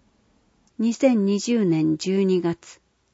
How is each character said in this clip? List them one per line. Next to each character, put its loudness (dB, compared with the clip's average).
二 -2
千 2
二 0
十 -2
年 2
十 -2
二 2
月、 -6